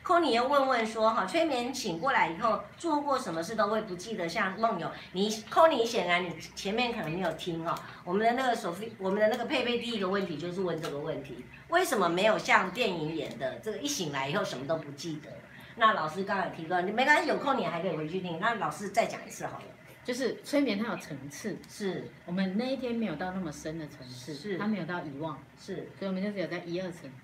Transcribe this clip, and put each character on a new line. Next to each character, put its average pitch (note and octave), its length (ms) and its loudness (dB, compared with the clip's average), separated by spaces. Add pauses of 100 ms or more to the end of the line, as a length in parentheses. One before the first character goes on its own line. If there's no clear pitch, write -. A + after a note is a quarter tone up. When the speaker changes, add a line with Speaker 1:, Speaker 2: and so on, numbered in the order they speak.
Speaker 1:
Connie E4+ 280 4
又 A#3+ 140 4
问 C#4 220 6
问 A#3 160 4
说 A3 260 4
哈， G#3+ 140 2
催 E4 200 2
眠 C4 280 0
醒 E3+ 260 -4
过 B3+ 140 2
来 A3+ 160 4
以 E3+ 100 -6
后 A3 220 2 (160)
做 D4+ 240 0
过 C#4+ 180 2
什 G3+ 140 -4
么 E3 100 -2
事 A3 120 -6
都 G#3 140 2
会 A3 140 2
不 F3+ 120 -6
记 G#3 220 -8
得， E3+ 120 -2
像 F#3+ 300 -2
梦 A3 220 2
游。 C#3+ 100 -4 (220)
你， G3+ 180 2 (200)
Connie D#4 340 8
显 G3+ 220 2
然 F3 180 4
你 E3+ 80 -4 (220)
前 G3 200 -2
面 A#3+ 180 2
可 A3 80 -4
能 D#3 100 -4
没 F3 100 -2
有 E3 120 2
听 E3 320 -4
哈， E3 100 0 (300)
我 F3 80 -2
们 G#3+ 140 4
的 A#3+ 80 6
那 C4 160 2
个 A3+ 60 2
Sophie， F#3+ 420 -4
我 F#3+ 120 0
们 G#3 100 2
的 G#3+ 80 8
那 A3+ 80 4
个 A#3 80 -2
佩 C4 200 2
佩 A#3+ 140 2
第 A#3 120 -2
一 G#3+ 100 -2
个 F#3 80 2
问 F#3+ 180 2
题 E3 100 -4
就 F3 160 -4
是 F#3+ 80 -4
问 D#3+ 200 0
这 D#3 100 -6
个 C#3+ 80 -6
问 D3 240 -4
题， B2 220 -12 (240)
为 F4 160 4
什 A#3+ 140 2
么 F3 100 4
没 F3+ 160 2
有 G#3 140 6
像 G3+ 320 4
电 A3+ 180 0
影 E3 260 -2
演 C3 240 -6
的 B2+ 220 -4
这 - 120 -4
个 - 60 -6
一 C#4+ 80 -6
醒 E3+ 260 -2
来 C3+ 160 0
以 D3+ 60 -2
后 G3+ 100 2
什 - 140 -4
么 C#3 80 -6
都 D#3+ 100 0
不 D3 160 -8
记 D#3 320 -6
得？ - 60 -16 (460)
那 A3 160 6
老 D#3 160 0
师 F#3+ 160 -2
刚 G3 140 0
才 F3 120 -2
提 E3 140 -8
到， F3 180 2
你 F#3+ 80 0
没 A#3+ 140 4
关 D4+ 180 6
系， D4+ 60 0
有 G3+ 100 2
空 C4+ 180 2
你 G3 80 0
还 E3+ 160 -2
可 F#3 80 0
以 D#3+ 80 -2
回 D#3 120 -2
去 F#3 120 -4
听。 F3 180 -6
那 A3+ 160 0
老 F3+ 160 -2
师 G3+ 200 -6
再 G#3 160 2
讲 - 200 -8
一 - 40 -14
次 D#3 160 -8
好 B2 120 -8
了。 - 60 -12 (380)
Speaker 2:
就 B3 120 -4
是 B3 280 -2
催 C#4+ 180 2
眠 A3 180 2
它 G3 120 -2
有 F3+ 60 -2
层 - 200 -10 (120)
次， - 280 -6 (120)
Speaker 1:
是。 F3+ 420 -4 (140)
Speaker 2:
我 F3 80 -8
们 F#3+ 240 0
那 A#3+ 80 2
一 C4 120 0
天 A#3+ 180 -4
没 A3+ 120 0
有 D#3+ 80 -2
到 F3+ 180 -4
那 F#3+ 80 -4
么 D#3 120 -4
深 D#3 260 -8
的 D3+ 80 -8
层 C3+ 220 -16
次， B2+ 260 -12
Speaker 1:
是。 F#3 240 -6
Speaker 2:
它 G#3 80 -2
没 G#3+ 120 0
有 D#3+ 60 -4
到 F3 160 -4
遗 C#3 180 -8
忘， D#3+ 200 -6 (220)
Speaker 1:
是。 - 280 -8 (100)
Speaker 2:
所 - 40 -8
以 G3 40 -4
我 F#3+ 60 -2
们 F#3 100 -2
就 G#3 100 0
只 G3+ 60 -6
有 F3+ 80 -2
在 F3 120 -6
一 E3+ 220 -4
二 F#3 100 -4
层 C#3+ 200 -14 (140)